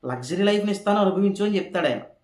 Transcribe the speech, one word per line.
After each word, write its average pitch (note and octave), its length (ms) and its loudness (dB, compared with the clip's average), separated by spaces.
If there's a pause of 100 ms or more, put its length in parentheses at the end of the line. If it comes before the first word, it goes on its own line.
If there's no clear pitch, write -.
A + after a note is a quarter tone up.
లగ్జరీ B2+ 380 -4
లైఫ్ని G3+ 300 2
ఇస్తాను, G3+ 260 0
అనుభవించు G3 460 2
అని G#3 120 0
చెప్తాడు F3 300 -2
ఆయన. B2 140 -2 (240)